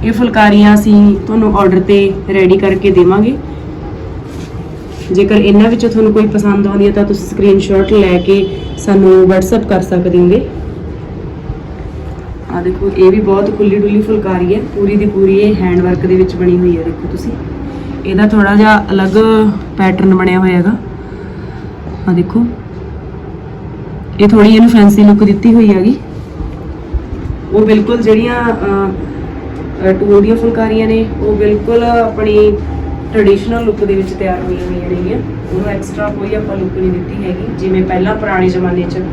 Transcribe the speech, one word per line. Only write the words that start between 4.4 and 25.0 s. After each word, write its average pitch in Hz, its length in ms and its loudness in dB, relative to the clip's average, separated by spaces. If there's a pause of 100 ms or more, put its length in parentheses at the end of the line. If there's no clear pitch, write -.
ਜੇਕਰ 202 220 2
ਇਹਨਾਂ 208 360 4
ਵਿੱਚੋਂ 226 200 0
ਤੁਹਾਨੂੰ 214 220 2
ਕੋਈ 208 140 2
ਪਸੰਦ 202 400 0
ਆਉਂਦੀ 202 200 2
ਹੈ 202 60 2
ਤਾਂ 208 120 2
ਤੁਸੀਂ 208 240 -4
ਸਕਰੀਨਸ਼ਾਟ 196 640 2
ਲੈ 190 260 4
ਕੇ 190 400 0 (200)
ਸਾਨੂੰ 185 460 4
WhatsApp 190 440 2
ਕਰ 190 120 2
ਸਕਦੇ 180 380 0
ਹੋਗੇ। 180 300 2 (2000)
ਆਹ 175 120 -6
ਦੇਖੋ, 185 360 -2
ਇਹ 185 120 6
ਵੀ 214 100 2
ਬਹੁਤ 196 380 0
ਖੁੱਲੀ 202 180 2
ਡੁੱਲੀ 208 240 0
ਫੁਲਕਾਰੀ 190 540 -2
ਹੈ, 214 60 -2 (140)
ਪੂਰੀ 202 220 0
ਦੀ 208 100 2
ਪੂਰੀ 196 300 2
ਇਹ 208 180 2
ਹੈਂਡ 180 260 0
ਵਰਕ 180 260 0
ਦੇ 185 100 2
ਵਿੱਚ 185 180 0
ਬਣੀ 180 240 2
ਹੋਈ 175 180 2
ਹੈ। 160 60 -4
ਦੇਖੋ 170 280 -8
ਤੁਸੀਂ, - 200 -8 (760)
ਇਹਦਾ 190 200 2
ਥੋੜ੍ਹਾ 208 280 2
ਜਿਹਾ 208 380 4
ਅਲੱਗ 190 180 0 (680)
ਪੈਟਰਨ 190 360 2
ਬਣਿਆ 185 240 2
ਹੋਇਆ 185 180 2
ਹੈਗਾ। 175 160 2 (1400)
ਆਹ 180 60 2
ਦੇਖੋ, 190 300 0 (1800)
ਇਹ 208 80 6
ਥੋੜ੍ਹੀ 214 260 6
ਇਹਨੂੰ 226 160 6
ਫੈਂਸੀ 208 340 6